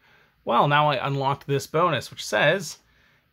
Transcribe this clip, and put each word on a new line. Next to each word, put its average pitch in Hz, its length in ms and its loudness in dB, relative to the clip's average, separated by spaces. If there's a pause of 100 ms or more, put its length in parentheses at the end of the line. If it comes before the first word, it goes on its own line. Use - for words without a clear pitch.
(440)
Well, 190 240 2
now 147 220 4
I 131 160 -2
unlocked 139 400 -2
this 139 200 -2
bonus, 156 440 -2
which - 140 -16
says, 180 540 0 (540)